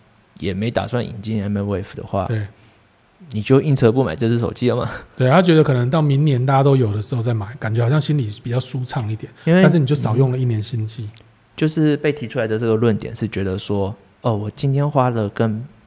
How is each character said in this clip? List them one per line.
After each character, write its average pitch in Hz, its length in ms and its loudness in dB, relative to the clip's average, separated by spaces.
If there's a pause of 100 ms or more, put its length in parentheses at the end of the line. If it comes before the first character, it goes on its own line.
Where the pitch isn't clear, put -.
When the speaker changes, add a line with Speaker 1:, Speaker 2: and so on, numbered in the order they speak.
(400)
Speaker 1:
也 92 140 -4
没 110 160 -4
打 95 160 -2
算 120 180 -4
引 - 160 -10
进 107 220 -4
M 104 160 -2
M 101 160 -2
F 92 220 -8
的 - 100 -12
话， 95 200 -2
Speaker 2:
对。 107 200 -4 (880)
Speaker 1:
你 107 100 -4
就 131 180 6
硬 143 140 2
扯 113 160 4
不 131 140 2
买 78 100 -2
这 117 140 0
只 117 100 2
手 117 140 -2
机 123 180 0
了 113 60 0
吗？ 117 120 -4 (280)
Speaker 2:
对， 127 120 2
他 170 140 6
觉 175 100 4
得 156 120 6
可 139 80 2
能 123 180 0
到 160 100 2
明 147 240 2
年 131 220 2
大 139 80 2
家 135 80 4
都 139 140 6
有 113 180 2
的 104 80 -4
时 - 100 -6
候 120 80 -2
再 117 140 -2
买， 104 140 -4 (100)
感 107 160 -4
觉 117 80 2
好 120 80 2
像 151 100 4
心 151 160 0
里 107 160 -2 (120)
比 120 40 -8
较 123 120 -2
舒 127 240 -6
畅 110 260 -4
一 107 60 -4
点， - 140 -14 (140)
Speaker 1:
因 160 80 4
为 180 100 6
Speaker 2:
但 185 60 6
是 175 120 4
你 135 40 2
就 143 120 0
少 117 200 0
用 131 140 2
了 127 80 -4
一 127 60 -2
年 113 180 0
新 110 240 -6
机。 107 240 -10 (460)
Speaker 1:
就 156 100 0
是 151 300 2
被 147 160 -2
提 120 160 -8
出 135 100 -6
来 113 80 0
的 110 100 -2
这 117 80 -2
个 113 120 4
论 113 200 2
点 - 180 -8
是 113 120 -4
觉 98 160 -4
得 95 160 -2
说， 98 340 -2 (280)
哦， 120 120 0
我 104 200 -4
今 139 200 -2
天 143 160 0
花 127 220 2
了 110 200 -2
跟 110 300 -2 (260)